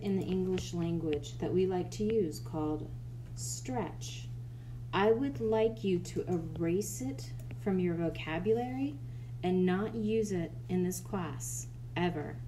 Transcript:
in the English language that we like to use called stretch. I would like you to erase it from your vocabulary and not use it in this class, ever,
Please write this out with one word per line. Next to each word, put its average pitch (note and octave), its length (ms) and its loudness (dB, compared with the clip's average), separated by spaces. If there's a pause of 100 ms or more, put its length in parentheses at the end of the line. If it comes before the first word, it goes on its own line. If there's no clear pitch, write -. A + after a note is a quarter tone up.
in G3 160 4
the F3 60 0
English F#3 500 2
language E3 640 0
that D#3+ 120 0
we F#3 140 6
like F3+ 260 0
to G#3+ 120 -2
use G#3+ 360 2
called D3+ 480 -2 (480)
stretch. - 920 -6 (640)
I G3+ 180 6
would C4+ 300 2
like A3 420 2
you F#3+ 160 4
to - 320 -4
erase E3 680 0
it C4+ 300 -4 (320)
from F#3+ 160 4
your F3 160 4
vocabulary A3 1000 0 (480)
and F3+ 220 6
not G3+ 300 2
use G#3+ 360 2
it E3+ 200 0 (180)
in F3+ 140 4
this F3+ 160 0
class, - 680 -4 (280)
ever, E3+ 400 0 (120)